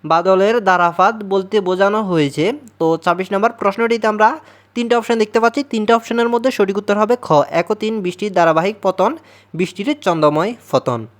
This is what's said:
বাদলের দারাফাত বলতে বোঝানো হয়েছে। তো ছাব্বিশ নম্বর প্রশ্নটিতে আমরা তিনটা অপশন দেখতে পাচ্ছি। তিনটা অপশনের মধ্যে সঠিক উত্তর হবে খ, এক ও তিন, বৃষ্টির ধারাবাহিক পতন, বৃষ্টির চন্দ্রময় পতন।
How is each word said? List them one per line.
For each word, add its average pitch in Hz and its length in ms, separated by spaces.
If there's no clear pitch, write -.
বাদলের 190 560
দারাফাত 185 640
বলতে 196 360
বোঝানো 196 420
হয়েছে। 160 500
তো 165 180
ছাব্বিশ 180 360
নম্বর 208 200
প্রশ্নটিতে 226 540
আমরা 226 320
তিনটা 240 240
অপশন 226 200
দেখতে 220 220
পাচ্ছি। 233 220
তিনটা 233 340
অপশনের 233 320
মধ্যে 240 220
সঠিক 196 280
উত্তর 202 200
হবে 214 240
খ, - 100
এক 170 200
ও 220 40
তিন, 220 260
বৃষ্টির 190 320
ধারাবাহিক 170 500
পতন, 196 340
বৃষ্টির 202 460
চন্দ্রময় 160 540
পতন। 120 360